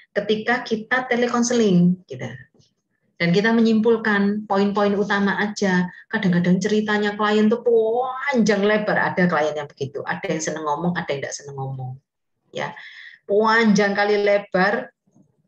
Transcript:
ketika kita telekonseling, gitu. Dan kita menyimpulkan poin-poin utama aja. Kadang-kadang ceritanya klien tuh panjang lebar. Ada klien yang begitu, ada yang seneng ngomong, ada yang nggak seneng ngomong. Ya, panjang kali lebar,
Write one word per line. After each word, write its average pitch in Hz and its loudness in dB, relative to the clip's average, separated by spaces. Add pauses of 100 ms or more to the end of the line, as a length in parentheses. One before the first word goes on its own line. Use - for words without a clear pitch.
(120)
ketika 214 -2
kita 247 -4
telekonseling, 233 2
gitu. 131 -12 (880)
Dan 170 0
kita 202 4
menyimpulkan 220 2
poin-poin 202 0
utama 202 0
aja. 190 0 (240)
Kadang-kadang 185 2
ceritanya 208 0
klien 214 2
tuh 233 0
panjang 233 0
lebar. 202 0
Ada 175 2
klien 151 -2
yang 147 -10
begitu, 131 -10
ada 175 -8
yang 160 -6
seneng 156 -8
ngomong, 165 -2
ada - -8
yang 139 -6
nggak - -8
seneng - -14
ngomong. 131 -10 (560)
Ya, - -10 (480)
panjang 208 2
kali 202 0
lebar, 202 0 (560)